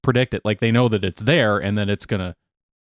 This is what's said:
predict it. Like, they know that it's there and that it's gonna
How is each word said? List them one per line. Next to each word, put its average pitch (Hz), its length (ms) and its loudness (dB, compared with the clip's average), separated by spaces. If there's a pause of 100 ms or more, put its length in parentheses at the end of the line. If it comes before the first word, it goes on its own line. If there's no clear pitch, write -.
predict 123 320 0
it. 104 100 -4
Like, 107 160 -2
they 113 120 0
know 123 160 4
that 104 180 0
it's - 160 -6
there 110 380 2
and 101 180 -2
that 104 100 -2
it's 101 200 -4
gonna 92 280 -6 (500)